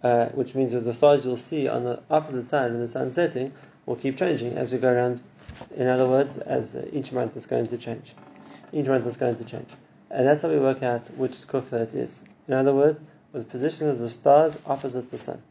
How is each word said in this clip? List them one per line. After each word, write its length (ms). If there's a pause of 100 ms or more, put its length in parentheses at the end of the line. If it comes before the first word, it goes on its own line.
uh, 240
which 280
means 180
that 120
the 100
stars 300
you'll 120
see 320
on 160
the 160 (100)
opposite 380
side 220
of 80
the 100
sun 220
setting 420 (340)
will 100
keep 200
changing 380
as 180
we 60
go 140
around. 300 (540)
In 100
other 200
words, 320
as, 380
uh, 160
each 200
month 240
is 100
going 220
to 100
change. 360 (580)
Each 140
month 200
is 100
going 200
to 80
change. 240 (420)
And 160
that's 160
how 60
we 100
work 240
out 240 (100)
which 300
Kufa 360
it 120
is. 280 (260)
In 60
other 200
words, 280 (300)
with 120
the 60
position 380
of 100
the 120
stars 460 (100)
opposite 440
the 80
sun. 320